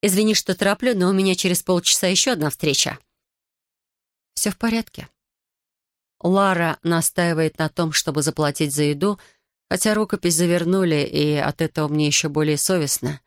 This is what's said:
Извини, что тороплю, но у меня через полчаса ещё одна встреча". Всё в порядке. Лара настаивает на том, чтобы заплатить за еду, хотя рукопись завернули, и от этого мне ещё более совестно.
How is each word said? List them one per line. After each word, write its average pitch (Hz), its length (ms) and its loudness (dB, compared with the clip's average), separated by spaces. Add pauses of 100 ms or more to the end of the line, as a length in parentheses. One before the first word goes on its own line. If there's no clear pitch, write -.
Извини, 214 340 2
что - 200 -2
тороплю, 208 400 0
но 185 140 2
у 196 40 2
меня 190 220 2
через 175 280 -2
полчаса 180 440 0
ещё 190 260 0
одна 156 160 -2
встреча". - 480 -2 (1400)
Всё - 160 -2
в - 60 -8
порядке. 226 520 -4 (1120)
Лара 180 600 2
настаивает 165 760 0
на 156 120 -2
том, 165 220 -2
чтобы 147 300 -2
заплатить 147 520 -2
за 147 100 0
еду, 147 360 0 (500)
хотя 214 240 0
рукопись 208 420 0
завернули, 170 680 2
и 147 320 0
от - 260 -2
этого 156 260 -2
мне 151 200 0
ещё 147 220 0
более 151 280 0
совестно. 147 680 -2